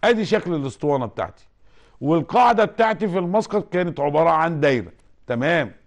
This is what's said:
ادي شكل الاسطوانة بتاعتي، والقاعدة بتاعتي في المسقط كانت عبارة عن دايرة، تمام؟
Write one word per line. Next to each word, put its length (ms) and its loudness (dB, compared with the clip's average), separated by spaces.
ادي 200 2
شكل 300 -2
الاسطوانة 520 -2
بتاعتي، 420 -10
والقاعدة 640 2
بتاعتي 440 0
في 100 -2
المسقط 540 -2
كانت 280 -2
عبارة 300 2
عن 300 0
دايرة، 320 0
تمام؟ 460 -2